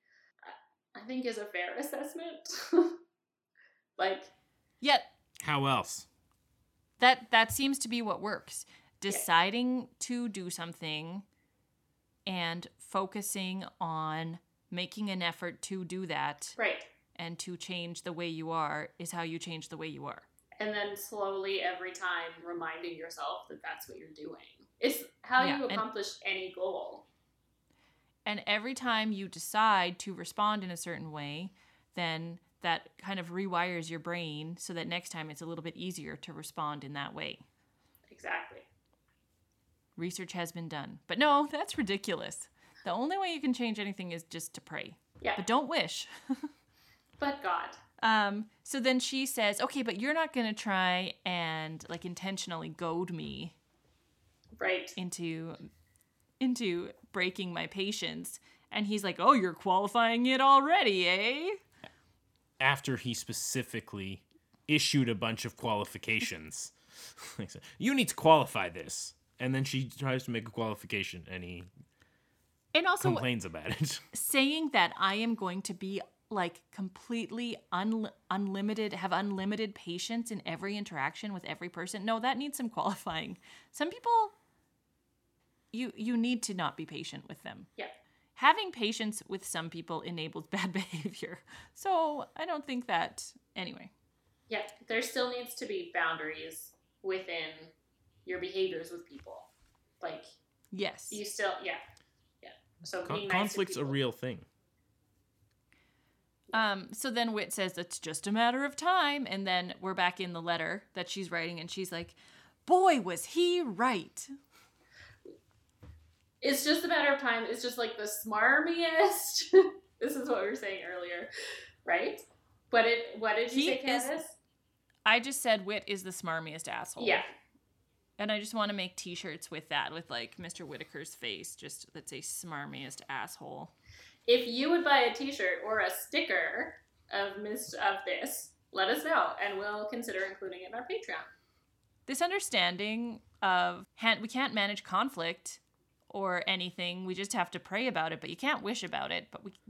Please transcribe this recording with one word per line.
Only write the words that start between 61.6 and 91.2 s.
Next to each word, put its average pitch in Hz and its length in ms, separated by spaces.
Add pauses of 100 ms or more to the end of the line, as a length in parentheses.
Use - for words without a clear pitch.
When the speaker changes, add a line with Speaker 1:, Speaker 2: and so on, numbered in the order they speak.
Speaker 3:
After 135 380
he 120 160
specifically 104 1080 (460)
issued 143 400
a 113 80
bunch 113 280
of 110 120
qualifications. 104 1160 (320)
<laughs> - 340
Like, 101 120 (280)
"You 254 180
need 196 140
to - 40
qualify 135 540
this." - 460 (260)
And 127 120
then 135 120
she 135 240
tries 131 380
to 123 40
make 113 160
a 110 60
qualification 101 760
and 90 140
he 87 220 (1120)
Speaker 2:
And 339 100
also 381 220
Speaker 3:
complains 254 360
about 80 260 (100)
it. - 260
<laughs> - 80
Speaker 2:
saying 285 580
that 180 260
I 190 180
am 226 200
going 190 260
to 190 120
be, 190 260 (300)
like, 175 300 (120)
completely 226 840 (160)
un-, 214 380 (200)
unlimited, 202 640
have 185 180
unlimited 202 640
patience 226 560
in 196 120
every 196 320
interaction 190 560
with 185 140
every 165 240
person. 185 340
No, 226 160
that 254 160
needs 285 220
some 240 100
qualifying. 175 680 (320)
Some 302 200
people, 453 420 (1400)
you, 240 240
you 233 220
need 240 240
to 214 120
not 165 220
be 160 80
patient - 440
with - 160
them. - 220 (100)
Speaker 1:
Yeah. - 100 (480)
Speaker 2:
Having 330 380
patience 214 560
with 190 180
some 165 240
people 165 320
enables 160 440
<laughs> - 40
bad 185 220
behavior. 175 640 (360)